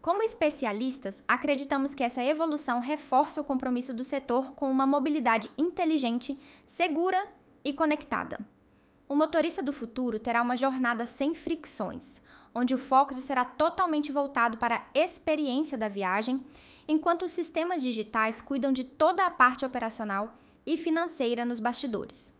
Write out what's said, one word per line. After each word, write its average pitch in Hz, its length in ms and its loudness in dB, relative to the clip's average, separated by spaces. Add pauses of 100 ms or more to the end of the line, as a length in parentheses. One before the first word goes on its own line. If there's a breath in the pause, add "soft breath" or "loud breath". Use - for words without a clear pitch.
Como 392 220 0
especialistas, 262 1040 -2
acreditamos 277 640 0
que 277 100 -4
essa 240 220 -2
evolução 294 560 0
reforça 294 580 0
o 294 60 -4
compromisso 254 480 -2
do 233 100 -6
setor 262 500 -2
com 269 180 -2
uma 269 160 4
mobilidade 269 720 2
inteligente, 285 840 0 (240 loud breath)
segura 349 580 0 (400)
e 277 120 -2
conectada. 302 640 -2 (680 soft breath)
O 277 80 -6
motorista 320 480 2
do 277 120 -2
futuro 233 440 -4
terá 233 220 0
uma 240 160 0
jornada 254 480 0
sem 277 300 0
fricções, - 880 -4 (320 loud breath)
onde 247 200 2
o 254 40 0
foco 277 340 4
será 254 320 0
totalmente 311 680 0
voltado 269 460 0
para 233 200 0
a - 220 -2
experiência 302 800 0
da 220 100 -2
viagem, 208 560 0 (460 loud breath)
enquanto 339 360 2
os 339 80 -4
sistemas 339 500 -2
digitais 220 580 -2
cuidam 269 320 0
de 254 120 -2
toda 359 420 2
a 349 40 2
parte 254 340 4
operacional 226 760 -4 (260 loud breath)
e 311 120 0
financeira 320 680 0
nos 240 160 -2
bastidores. 240 800 -4